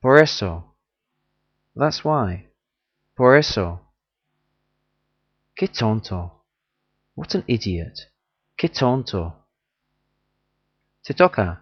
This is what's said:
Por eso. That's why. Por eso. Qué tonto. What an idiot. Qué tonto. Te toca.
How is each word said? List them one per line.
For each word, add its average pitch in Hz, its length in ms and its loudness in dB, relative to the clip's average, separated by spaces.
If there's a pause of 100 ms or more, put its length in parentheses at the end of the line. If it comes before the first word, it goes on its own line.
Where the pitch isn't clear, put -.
Por 135 160 6
eso. 95 580 0 (1000)
That's 147 300 -2
why. 113 400 -2 (720)
Por 127 200 6
eso. 92 440 0 (1800)
Qué 190 120 -4
tonto. 107 760 -6 (720)
What - 200 -10
an 185 120 -2
idiot. 92 640 -6 (460)
Qué 170 120 -2
tonto. 120 640 -2 (1700)
Te - 100 -10
toca. 107 480 2